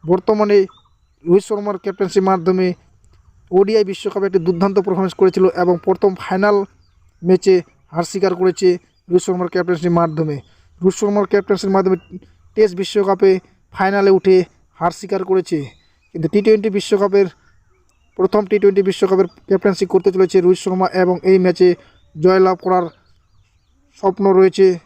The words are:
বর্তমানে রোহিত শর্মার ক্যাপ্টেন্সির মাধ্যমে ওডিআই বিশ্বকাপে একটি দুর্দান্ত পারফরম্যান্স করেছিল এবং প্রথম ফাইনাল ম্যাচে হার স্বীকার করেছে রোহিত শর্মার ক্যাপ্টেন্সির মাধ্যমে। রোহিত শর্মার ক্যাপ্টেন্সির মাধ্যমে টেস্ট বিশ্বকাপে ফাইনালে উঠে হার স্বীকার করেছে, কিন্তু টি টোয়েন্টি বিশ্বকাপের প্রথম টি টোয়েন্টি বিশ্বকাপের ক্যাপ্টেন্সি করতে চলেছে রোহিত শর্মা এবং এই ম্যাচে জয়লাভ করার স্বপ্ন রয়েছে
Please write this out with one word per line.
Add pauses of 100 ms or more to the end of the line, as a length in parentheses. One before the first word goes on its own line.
বর্তমানে (680)
রোহিত
শর্মার
ক্যাপ্টেন্সির
মাধ্যমে (840)
ওডিআই
বিশ্বকাপে
একটি
দুর্দান্ত
পারফরম্যান্স
করেছিল (180)
এবং (100)
প্রথম (120)
ফাইনাল (640)
ম্যাচে (380)
হার
স্বীকার
করেছে (420)
রোহিত
শর্মার
ক্যাপ্টেন্সির
মাধ্যমে। (460)
রোহিত
শর্মার
ক্যাপ্টেন্সির
মাধ্যমে (580)
টেস্ট
বিশ্বকাপে (420)
ফাইনালে
উঠে (440)
হার
স্বীকার
করেছে, (540)
কিন্তু
টি
টোয়েন্টি
বিশ্বকাপের (920)
প্রথম
টি
টোয়েন্টি
বিশ্বকাপের (220)
ক্যাপ্টেন্সি
করতে
চলেছে
রোহিত
শর্মা (160)
এবং (140)
এই
ম্যাচে (480)
জয়লাভ
করার (1120)
স্বপ্ন (140)
রয়েছে (200)